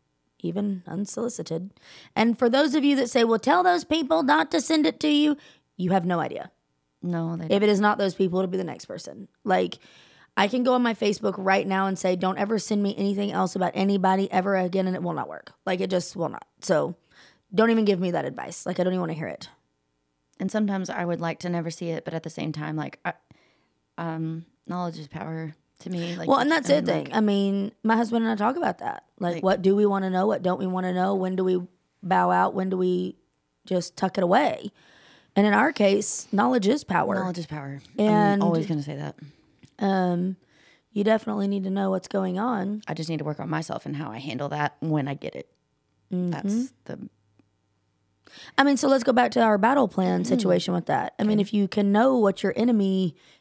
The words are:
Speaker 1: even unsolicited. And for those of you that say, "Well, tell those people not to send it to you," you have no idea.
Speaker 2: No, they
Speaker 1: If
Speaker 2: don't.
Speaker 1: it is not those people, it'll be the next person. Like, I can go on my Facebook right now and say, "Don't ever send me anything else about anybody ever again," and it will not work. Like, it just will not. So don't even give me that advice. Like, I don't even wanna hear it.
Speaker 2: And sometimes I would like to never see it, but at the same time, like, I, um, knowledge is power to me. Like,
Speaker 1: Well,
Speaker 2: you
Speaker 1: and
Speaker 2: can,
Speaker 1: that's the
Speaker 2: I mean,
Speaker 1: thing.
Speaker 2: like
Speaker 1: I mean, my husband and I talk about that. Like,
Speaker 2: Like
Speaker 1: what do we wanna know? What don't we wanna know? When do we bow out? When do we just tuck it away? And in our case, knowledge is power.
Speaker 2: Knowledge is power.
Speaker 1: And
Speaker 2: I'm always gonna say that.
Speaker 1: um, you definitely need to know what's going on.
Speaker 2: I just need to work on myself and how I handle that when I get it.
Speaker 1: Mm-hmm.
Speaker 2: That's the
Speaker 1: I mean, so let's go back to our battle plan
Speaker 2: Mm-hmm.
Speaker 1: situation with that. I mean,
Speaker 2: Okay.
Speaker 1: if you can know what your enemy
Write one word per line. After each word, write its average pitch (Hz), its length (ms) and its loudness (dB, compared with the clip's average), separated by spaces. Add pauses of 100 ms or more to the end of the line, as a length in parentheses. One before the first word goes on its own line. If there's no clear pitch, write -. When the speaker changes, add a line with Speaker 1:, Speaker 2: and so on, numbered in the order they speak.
(400)
Speaker 1:
even 190 480 -4
unsolicited. 190 840 -6 (460)
And 226 240 2
for 240 100 4
those 269 240 4
of 285 100 2
you 285 120 4
that 254 140 0
say, 240 140 4
"Well, 226 140 4
tell 320 240 4
those 349 220 4
people 320 400 0
not 294 280 4
to 330 100 2
send 311 260 2
it - 140 -2
to 302 80 0
you," 294 280 4 (400)
you 180 140 0
have 185 160 2
no 175 120 0
idea. - 300 -6 (540)
Speaker 2:
No, 165 320 -2
they 170 80 -8
Speaker 1:
If 160 60 -8
Speaker 2:
don't. 202 140 4
Speaker 1:
it 214 60 6
is 202 100 4
not 208 200 2
those 190 160 0
people, 185 240 2
it'll 190 100 0
be 185 80 -4
the 185 60 -4
next 147 220 -10
person. - 420 -14 (160)
Like, 185 340 0 (600)
I 196 100 4
can 247 160 0
go 247 100 4
on 247 80 2
my 233 140 0
Facebook 202 420 -2
right 190 300 0
now 190 180 0
and 190 140 -2
say, 185 160 2
"Don't 185 240 -2
ever 208 180 -2
send 208 240 0
me 202 160 0
anything 202 340 -2
else 190 240 -2
about 185 200 0
anybody 190 560 2
ever 196 240 0
again," 185 320 0
and 185 80 -2
it - 80 -6
will 175 100 -4
not 139 160 -6
work. - 220 -16 (160)
Like, 185 140 -2
it 190 100 -4
just 180 240 -2
will 165 140 -4
not. - 180 -12 (140)
So 165 340 0 (580)
don't 220 160 4
even 226 160 2
give 196 140 2
me 180 120 0
that 151 140 -2
advice. 139 400 -10
Like, 180 140 -4
I 180 40 0
don't 180 100 0
even 185 80 -2
wanna 160 120 -4
hear 156 140 -8
it. - 220 -12 (880)
Speaker 2:
And 190 120 -4
sometimes 196 380 -2
I 175 160 -4
would 170 160 -4
like 165 200 -6
to 180 80 -6
never 170 200 -2
see 165 200 -8
it, 160 160 -6
but 160 100 -8
at 160 80 -8
the 160 80 -10
same 156 220 -6
time, 151 220 -6
like, 147 300 -8
I, 180 80 -4 (840)
um, 160 460 -6 (220)
knowledge 175 300 -6
is 151 120 -14
power 160 440 -8 (260)
to 180 100 -14
me. 170 280 -6
Like, - 100 -6
Speaker 1:
Well, - 120 4
Speaker 2:
you - 20 0
Speaker 1:
and 285 100 2
Speaker 2:
can, 330 60 4
Speaker 1:
that's 277 100 -2
the 185 80 4
Speaker 2:
I - 60 4
mean, - 40 -4
Speaker 1:
thing. 156 200 0
Speaker 2:
like 139 100 -8
Speaker 1:
I 220 60 2
mean, 196 500 0 (120)
my 220 120 2
husband 226 300 0
and 226 80 0
I - 20 0
talk 214 220 0
about 240 220 -2
that. - 260 -8 (160)
Like, 175 140 -2
Speaker 2:
Like 160 80 -6
Speaker 1:
what 190 180 2
do 190 160 4
we 208 80 6
wanna 196 240 0
know? 185 180 2
What 214 160 0
don't 180 160 0
we 190 80 -4
wanna 185 260 -2
know? 185 220 0
When 185 220 -2
do 185 80 0
we 185 160 2 (420)
bow 180 280 2
out? 180 220 2
When 190 160 -2
do 190 60 -2
we 180 400 -2 (500)
just 180 300 -4
tuck - 220 -2
it 190 80 2
away? 208 460 0 (680)
And 202 100 6
in 208 60 4
our 233 180 4
case, 202 640 0
knowledge 226 340 2
is 285 160 2
power. 175 320 0
Speaker 2:
Knowledge 185 220 -4
is 165 100 -8
power. 139 320 -10 (180)
Speaker 1:
And 208 460 4
Speaker 2:
I'm 196 40 4
always 165 180 2
gonna 151 180 -2
say 147 140 -8
that. 143 180 -8 (640)
Speaker 1:
um, 185 560 0 (560)
you 202 140 -2
definitely 214 420 0
need 196 160 -2
to 190 60 -4
know 196 220 0
what's 185 180 -4
going 185 280 -2
on. 214 500 -4
Speaker 2:
I 160 60 -8
just 160 160 -6
need 165 100 -4
to 156 60 -6
work 151 140 -6
on 156 100 -8
myself 156 360 -6
and 143 100 -6
how 139 160 -8
I 110 60 -12
handle 135 320 -8
that 147 320 -4
when 151 260 -2
I 139 60 -6
get - 220 -10
it. - 140 -14 (600)
Speaker 1:
Mm-hmm. 180 200 -2
Speaker 2:
That's 214 420 -4 (120)
the - 240 -12 (1500)
Speaker 1:
I 269 80 6
mean, 285 120 6
so 285 120 0
let's 269 160 4
go 262 80 4
back 240 180 4
to 240 100 2
our 214 160 4
battle 240 300 4
plan 180 360 0
Speaker 2:
Mm-hmm. 240 60 -4
Speaker 1:
situation 185 440 2
with 175 140 -2
that. - 300 -2
I - 60 -2
mean, 214 160 2
Speaker 2:
Okay. - 20 4
Speaker 1:
if 202 120 -2
you 202 160 2
can 202 240 2
know 254 240 4
what 196 260 2
your 196 140 0
enemy 196 580 2 (260)